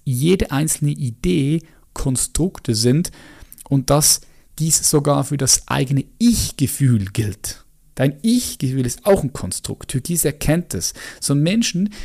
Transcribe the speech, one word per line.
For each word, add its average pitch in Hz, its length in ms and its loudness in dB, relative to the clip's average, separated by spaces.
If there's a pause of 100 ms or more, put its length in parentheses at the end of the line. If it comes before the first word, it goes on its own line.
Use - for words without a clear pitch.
jede 147 460 2
einzelne 147 400 0
Idee 147 720 0 (320)
Konstrukte - 800 -2
sind 123 360 2 (580)
und 139 220 0
dass 151 320 2 (360)
dies 156 300 0
sogar 143 360 2
für 147 120 -4
das 135 320 0
eigene 135 360 0 (140)
Ich-Gefühl 135 880 2
gilt. - 580 -6 (300)
Dein 143 280 0
Ich-Gefühl 135 640 0
ist - 200 -8
auch - 160 6
ein 131 100 -2
Konstrukt. - 580 -8
Türkis 165 340 -2
erkennt 156 500 0
es. - 200 -6 (260)
So 139 140 0
Menschen, 190 560 0 (140)